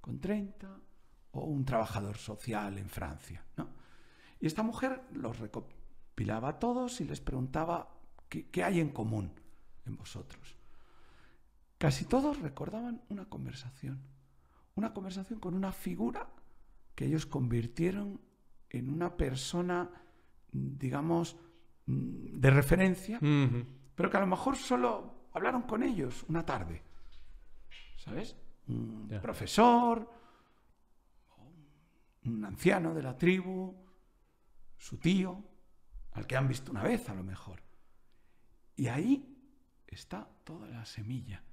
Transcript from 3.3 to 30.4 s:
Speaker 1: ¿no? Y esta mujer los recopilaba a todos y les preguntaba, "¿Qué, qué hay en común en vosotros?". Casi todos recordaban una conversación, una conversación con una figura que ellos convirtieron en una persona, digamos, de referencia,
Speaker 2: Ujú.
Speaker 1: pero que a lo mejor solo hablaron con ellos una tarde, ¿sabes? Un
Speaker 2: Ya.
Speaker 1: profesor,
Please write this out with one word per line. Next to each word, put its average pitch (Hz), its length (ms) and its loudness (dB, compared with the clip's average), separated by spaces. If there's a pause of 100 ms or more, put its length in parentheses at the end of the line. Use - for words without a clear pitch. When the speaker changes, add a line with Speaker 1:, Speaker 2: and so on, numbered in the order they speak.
Speaker 1:
¿no? 80 120 -6 (720)
Y - 60 0
esta 160 160 2
mujer 233 400 0 (100)
los 117 260 -4
recopilaba 110 1120 -4
a 147 80 -6
todos 247 420 0
y 165 40 -2
les 143 160 -6
preguntaba, 156 760 0 (340)
"¿Qué, - 220 -6
qué 180 140 0
hay 180 160 6
en 151 100 4
común 110 420 -2 (520)
en 110 120 -6
vosotros?". - 600 -12 (1200)
Casi 143 280 4
todos 285 340 4
recordaban 208 680 -6
una 196 180 -6
conversación, 131 760 -8 (760)
una 214 180 0
conversación 190 460 -6
con 180 140 -2
una 190 180 0
figura 185 560 -2 (680)
que 135 120 -2
ellos 147 200 2
convirtieron 143 920 0 (500)
en 123 200 -4
una 175 260 -2
persona, 175 760 2 (600)
digamos, 135 840 0 (500)
de - 640 4
referencia, 185 680 6
Speaker 2:
Ujú. 135 460 6 (300)
Speaker 1:
pero 190 160 2
que - 60 2
a 190 40 6
lo 196 60 4
mejor 220 300 2
solo - 760 0
hablaron 247 300 2
con 220 200 0
ellos 180 460 0
una 165 160 2
tarde, 95 380 -2 (1160)
¿sabes? - 360 -4 (340)
Un 113 400 -4
Speaker 2:
Ya. 101 120 -4
Speaker 1:
profesor, 233 920 6 (2250)